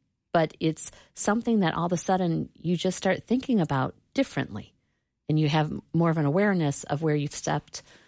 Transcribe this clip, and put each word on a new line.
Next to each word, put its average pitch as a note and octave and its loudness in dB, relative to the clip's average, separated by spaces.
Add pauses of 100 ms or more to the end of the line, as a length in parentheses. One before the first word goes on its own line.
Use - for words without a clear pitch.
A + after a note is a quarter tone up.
(320)
but E3 2
it's D#3+ -2 (220)
something A3+ 0
that E3+ 2
all E3 -2
of F3 0
a F3 -2
sudden F3 0
you F3 -2
just F#3 -2
start - -2
thinking B3 0
about C#3 0 (200)
differently, - -4 (560)
and D#3 2
you D3+ 2
have D#3 2 (220)
more E3 2
of D#3+ 0
an D#3 0
awareness E3+ 0
of D3 -4
where D#3 0
you've D3 -4
stepped, - -6 (260)